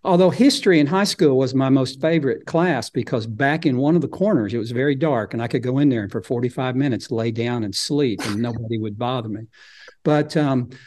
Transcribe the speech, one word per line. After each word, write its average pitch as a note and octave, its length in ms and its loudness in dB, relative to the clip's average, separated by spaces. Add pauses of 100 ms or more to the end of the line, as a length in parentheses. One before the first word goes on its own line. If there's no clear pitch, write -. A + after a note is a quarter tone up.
although F3+ 260 4
history G3+ 480 4
in C#3+ 80 6
high F#3+ 180 2
school D3+ 320 2
was C3 180 2
my C3+ 140 2
most C3 320 2
favorite D#3+ 460 0
class D#3+ 420 0
because A#2 380 -4
back C#3 400 -2
in C3+ 100 2
one C#3+ 200 2
of F3 40 4
the C#3 80 -4
corners, C#3 460 0
it A#2 40 -2
was A2+ 120 -6
very C3 240 0
dark, C3 400 -2
and A2+ 80 -4
I A#2 60 -4
could B2 140 -4
go B2+ 160 -2
in D3 100 4
there A#2+ 160 0
and G2+ 60 -10
for A2 120 -6
forty-five B2+ 540 -4
minutes B2+ 340 -2
lay A2+ 220 -2
down A#2 320 -4
and G2 100 -8
sleep, C#3 500 -2
and G#2 160 -4
nobody A#2 380 -6
would G#2+ 180 -6
bother A#2+ 320 -4
me. A2 140 -8 (600)
But, D3+ 320 2
um, C3+ 340 0 (160)